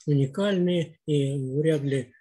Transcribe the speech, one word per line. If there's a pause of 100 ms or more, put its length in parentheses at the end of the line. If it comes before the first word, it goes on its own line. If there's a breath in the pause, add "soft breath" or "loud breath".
уникальные,
и (200)
вряд
ли